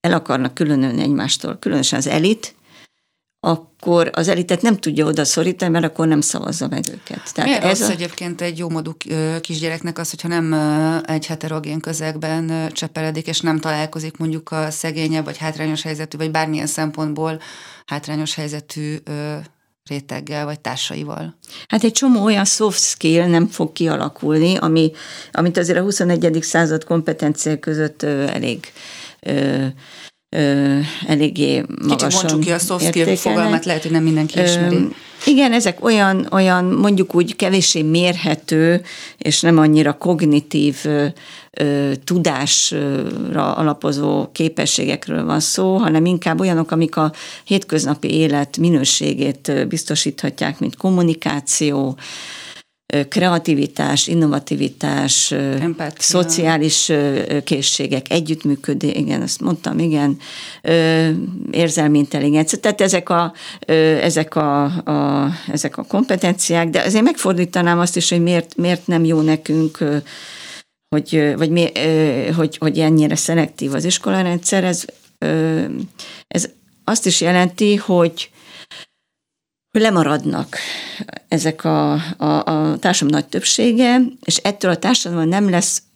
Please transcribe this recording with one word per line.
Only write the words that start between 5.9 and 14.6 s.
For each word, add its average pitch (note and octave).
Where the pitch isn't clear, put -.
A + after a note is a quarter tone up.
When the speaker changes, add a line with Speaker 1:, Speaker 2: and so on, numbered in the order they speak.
Speaker 1:
nem D#3
szavazza -
meg E3
őket. -
Tehát -
Speaker 2:
Miért A#3+
Speaker 1:
ez F#3+
Speaker 2:
rossz G#3+
Speaker 1:
a G#3
Speaker 2:
egyébként F3
egy F3
jó F3
modú D#3+
ki-, -
ö, D#3+
kisgyereknek E3
az, D#3+
hogyha E3+
nem, E3
ö, D#3
egy D#3
heterogén D#3
közegben, D#3+
ö, D#3+
csepeledik, D#3+
és D#3+
nem D#3+
találkozik D#3
mondjuk D#3+
a D#3